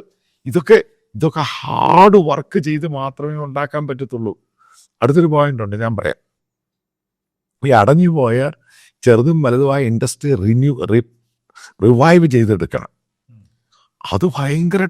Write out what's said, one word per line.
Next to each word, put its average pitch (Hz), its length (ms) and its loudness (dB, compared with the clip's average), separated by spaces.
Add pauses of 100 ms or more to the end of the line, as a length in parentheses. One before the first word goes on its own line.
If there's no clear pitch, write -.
(500)
ഇതൊക്കെ, 180 280 4 (380)
ഇതൊക്കെ 156 260 -4 (140)
ഹാർഡ് - 600 2 (120)
വർക്ക് 151 280 -6 (100)
ചെയ്ത് 156 180 -4 (120)
മാത്രമേ 143 380 -10 (100)
ഉണ്ടാക്കാൻ 143 420 -8
പറ്റത്തുള്ളൂ. 123 440 -8 (680)
അടുത്തൊരു 151 320 2
പോയിന്റ് 143 300 -2
ഉണ്ട്, 101 200 -8
ഞാൻ 113 140 -4
പറയാം. - 220 -6 (1400)
ഈ 139 80 0 (120)
അടഞ്ഞുപോയ 143 560 2 (680)
ചെറുതും 127 400 4
വലുതുമായ 139 360 0 (100)
ഇൻഡസ്ട്രി 127 400 -4 (140)
റിന്യൂ, 123 300 2 (180)
റി-, 120 180 0 (760)
റിവൈവ് 160 500 4
ചെയ്തെടുക്കണം. 107 560 -2 (1200)
അത് 101 120 -2 (100)
ഭയങ്കര 170 540 -4